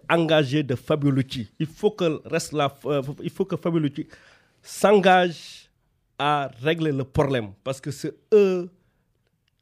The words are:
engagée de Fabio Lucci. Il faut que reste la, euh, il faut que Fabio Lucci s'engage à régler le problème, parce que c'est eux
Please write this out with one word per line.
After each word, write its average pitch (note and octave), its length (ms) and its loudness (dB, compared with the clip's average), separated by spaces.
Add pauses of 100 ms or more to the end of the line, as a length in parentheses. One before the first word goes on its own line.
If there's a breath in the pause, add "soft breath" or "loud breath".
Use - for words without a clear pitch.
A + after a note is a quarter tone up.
engagée D#3 520 2
de B2+ 140 -2
Fabio D3 340 0
Lucci. C3 480 -2
Il D#3 100 -4
faut G#3 240 -2
que E3+ 360 -2
reste D#3+ 240 -4
la, C#3+ 240 -2 (100)
euh, C#3+ 160 -2 (220)
il E3+ 60 -6
faut - 160 -4
que F#3 100 -6
Fabio E3+ 240 -2
Lucci D3+ 280 -4 (540 soft breath)
s'engage F#3 1080 2 (480)
à C#3+ 340 -2 (100)
régler D#3+ 300 0
le C3+ 140 -4
problème, C3 480 -2 (100)
parce C3 160 -6
que D3 120 -10
c'est D3 220 -10 (200)
eux F#3 360 4 (920)